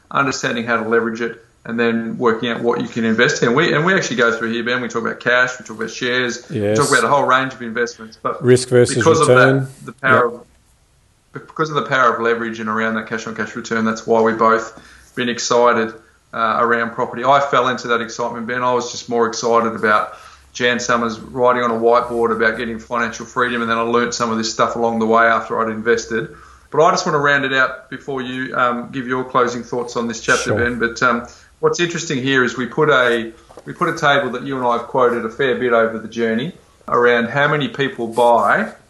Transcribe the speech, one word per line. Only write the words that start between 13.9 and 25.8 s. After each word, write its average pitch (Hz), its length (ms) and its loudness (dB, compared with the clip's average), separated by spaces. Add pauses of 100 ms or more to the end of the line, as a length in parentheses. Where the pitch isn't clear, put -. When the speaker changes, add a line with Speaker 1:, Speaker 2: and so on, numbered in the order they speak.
Speaker 1:
why 113 140 4
we've 113 180 2
both - 760 -2
been 123 140 -2
excited, 117 640 2 (400)
uh, 113 260 0
around 117 320 0
property. 117 320 -6
I 139 160 4
fell 127 280 0
into 123 220 -4
that 117 120 2
excitement, 113 460 -8
Ben. 123 160 -4
I 127 100 0
was 120 180 -2
just - 160 -12
more 117 200 0
excited 113 460 0
about 107 440 0 (360)
Jan 123 260 0
Summers 117 400 -2
writing 123 440 0
on 117 80 0
a 113 80 -2
whiteboard 117 560 2
about 110 220 0
getting 113 220 -6
financial 117 460 -6
freedom, 120 360 -2
and 113 80 -2
then 113 80 0
I 117 60 0
learnt 117 300 0
some 117 180 -2
of 110 60 -2
this 110 140 -2
stuff 120 240 -2
along 117 240 0
the 110 60 0
way 113 200 4
after 113 360 0
I'd 113 100 -2
invested. 113 640 -2 (360)